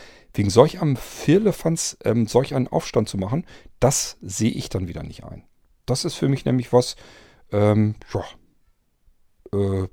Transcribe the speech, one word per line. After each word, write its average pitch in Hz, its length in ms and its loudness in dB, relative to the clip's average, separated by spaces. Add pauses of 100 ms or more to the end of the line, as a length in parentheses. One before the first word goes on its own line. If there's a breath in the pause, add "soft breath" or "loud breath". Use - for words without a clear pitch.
(360 loud breath)
wegen 101 160 0
solch 135 320 6
einem 139 140 0
Firlefanz, - 1080 -2
ähm, 113 220 2
solch 135 260 2
einen 131 140 -2
Aufstand 127 420 -2
zu - 80 -8
machen, 104 260 -4 (360 soft breath)
das - 420 0
sehe 107 300 -2
ich - 180 -8
dann 92 180 -4
wieder 78 140 -10
nicht - 220 -14
ein. - 220 -18 (420)
Das 127 180 -2
ist 170 80 -6
für 147 160 -2
mich 135 160 -2
nämlich 127 280 0
was, 123 220 4 (560 soft breath)
ähm, 104 440 4 (180)
ja, 95 100 -4 (1300)
äh, 98 420 -2